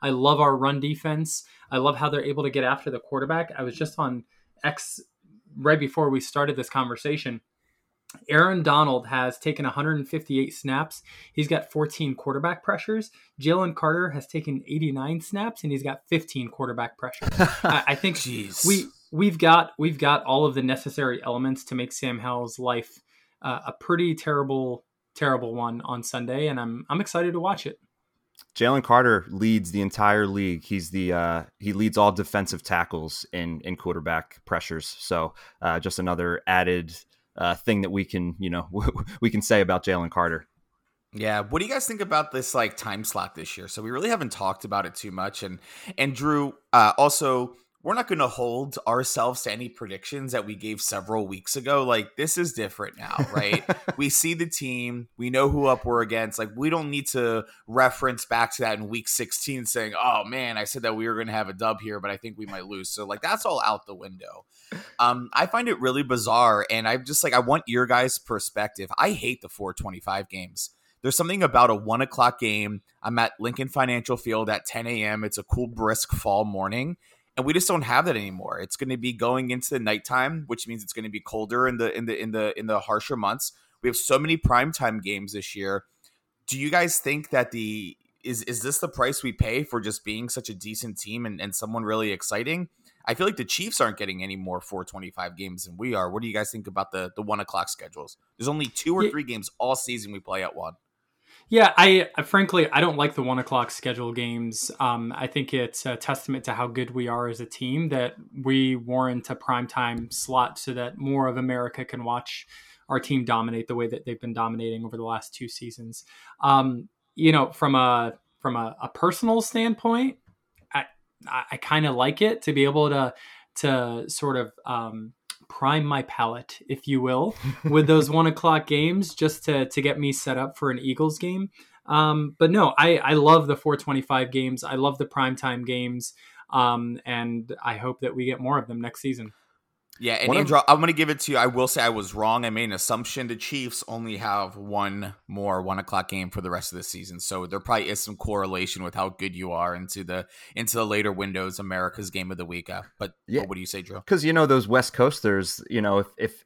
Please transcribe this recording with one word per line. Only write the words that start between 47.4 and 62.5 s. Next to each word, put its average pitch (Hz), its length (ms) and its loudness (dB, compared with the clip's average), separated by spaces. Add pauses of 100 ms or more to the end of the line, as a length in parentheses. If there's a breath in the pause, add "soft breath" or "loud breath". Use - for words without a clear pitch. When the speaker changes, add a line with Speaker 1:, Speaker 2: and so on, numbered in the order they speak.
Speaker 3:
we're 180 120 -2
not 240 120 -2
gonna 156 200 2
hold 127 500 -4 (100)
ourselves 123 540 0
to 117 100 -4
any 120 160 -6
predictions 120 640 -10
that 110 120 -2
we 107 80 -10
gave 104 280 -8
several 104 460 -4
weeks 95 280 -8
ago. 139 280 2
Like, 113 320 0
this 160 220 -2
is 175 160 -2
different 104 440 -6
now, - 180 -8 (180)
right? 104 360 0
Speaker 2:
<laughs> - 280 -4
Speaker 3:
We 143 120 0
see 165 260 2
the 170 120 -2
team. 123 720 -8
We 123 140 -4
know 135 180 4
who 143 160 2
up 131 180 4
we're 120 180 2
against. 113 380 -2
Like, 110 160 -4
we 139 140 0
don't 160 220 -2
need 143 180 -4
to 113 360 0 (220 soft breath)
reference 123 580 2
back 117 300 0
to - 60 -4
that 110 160 0
in 107 100 -8
week 110 200 -8
sixteen 127 580 -4
saying, 110 340 -2
"Oh, - 260 2
man, 120 340 -6
I 104 60 -2
said 123 180 -8
that 113 120 0
we 113 120 -2
were 113 100 -2
gonna 110 140 -4
have 107 180 -2
a 95 40 -10
dub 110 280 -2
here, 107 180 -8
but 101 120 -4
I 98 60 -6
think 110 200 -14
we 107 80 -10
might 95 220 -12